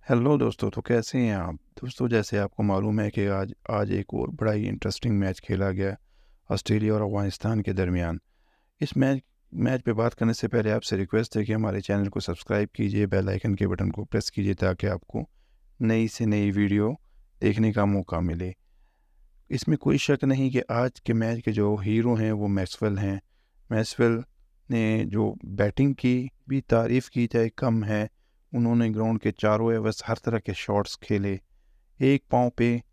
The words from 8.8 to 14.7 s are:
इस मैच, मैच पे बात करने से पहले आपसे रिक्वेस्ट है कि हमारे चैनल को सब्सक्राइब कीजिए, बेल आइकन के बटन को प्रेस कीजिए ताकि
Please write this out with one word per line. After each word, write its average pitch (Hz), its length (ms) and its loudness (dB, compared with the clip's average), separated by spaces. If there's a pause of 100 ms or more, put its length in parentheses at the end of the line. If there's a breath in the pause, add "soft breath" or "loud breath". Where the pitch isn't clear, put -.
इस - 160 -4
मैच, 135 260 2 (320)
मैच 127 260 0
पे 120 120 -2
बात 113 220 0
करने 113 200 0
से - 140 -4
पहले 107 220 0
आपसे 107 260 -2
रिक्वेस्ट 107 400 0
है 107 80 0
कि 107 80 -2
हमारे 107 280 0
चैनल 101 280 0
को 98 120 -4
सब्सक्राइब 104 540 -2
कीजिए, 104 320 0
बेल 98 220 0
आइकन 98 260 0
के 101 120 0
बटन 95 240 0
को 104 140 -8
प्रेस - 260 -2
कीजिए 98 240 -2
ताकि 92 320 -2